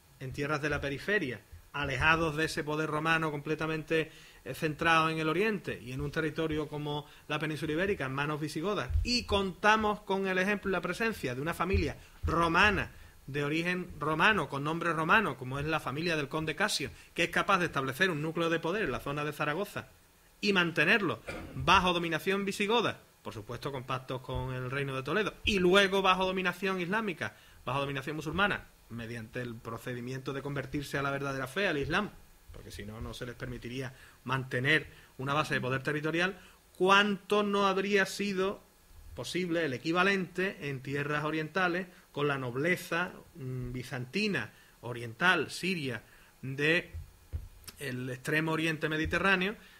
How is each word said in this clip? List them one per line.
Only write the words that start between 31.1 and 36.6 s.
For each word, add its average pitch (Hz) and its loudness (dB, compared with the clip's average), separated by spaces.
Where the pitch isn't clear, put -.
verdadera 139 -4
fe, 196 0
al 156 0
Islam, 160 0
porque - -14
si 101 -12
no, 107 -10
no 120 -8
se - -8
les 120 -10
permitiría 127 -8
mantener 131 0
una 135 -2
base 147 2
de 127 0
poder 131 -2
territorial, 160 0